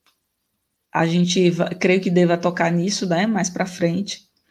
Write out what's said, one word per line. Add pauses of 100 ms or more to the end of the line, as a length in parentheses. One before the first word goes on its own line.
(920)
a
gente
va-,
creio
que
deva
tocar
nisso,
né,
mais
pra
frente. (240)